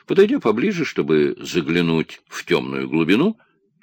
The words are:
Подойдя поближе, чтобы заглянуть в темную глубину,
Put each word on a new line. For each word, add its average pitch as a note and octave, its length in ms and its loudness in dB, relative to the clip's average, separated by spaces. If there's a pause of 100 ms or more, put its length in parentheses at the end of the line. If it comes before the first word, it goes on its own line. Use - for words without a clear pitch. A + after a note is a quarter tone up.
Подойдя G#3 320 4
поближе, D3+ 460 0
чтобы D2+ 540 0
заглянуть E2 880 -2
в - 180 -14
темную C2+ 440 -2
глубину, F#2+ 480 2 (440)